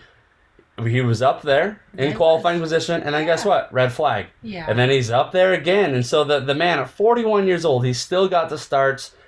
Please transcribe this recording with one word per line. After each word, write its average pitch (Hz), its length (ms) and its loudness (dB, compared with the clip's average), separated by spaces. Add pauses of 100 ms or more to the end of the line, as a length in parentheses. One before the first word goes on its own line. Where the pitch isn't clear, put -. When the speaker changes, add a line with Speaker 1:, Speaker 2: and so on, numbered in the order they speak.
(880)
Speaker 1:
he 120 140 0
was 117 220 0
up 139 200 0
there 156 380 0 (140)
in 135 100 -4
Speaker 2:
Yeah, 143 60 0
he - 40 -4
Speaker 1:
qualifying 165 460 2
Speaker 2:
was. 160 100 -4
Speaker 1:
position, 165 320 -2
and 147 120 -4
then 151 100 0
guess 165 200 0
Speaker 2:
Yeah. 208 40 2
Speaker 1:
what? 165 240 0
Red 127 200 0
flag. 120 340 -2 (160)
Speaker 2:
Yeah. 185 260 -12
Speaker 1:
And 110 100 0
then 127 120 2
he's 127 200 0
up 131 220 0
there 185 220 4
again. 170 400 0
And 123 100 0
so 151 200 0
the, 143 160 0
the 139 140 -2
man 165 240 0
at 127 120 -4
forty-one 220 560 2
years 170 180 0
old, 127 200 2
he's 123 140 -2
still 190 300 0
got 175 220 0
the 151 80 -10
starts, 135 540 -2 (160)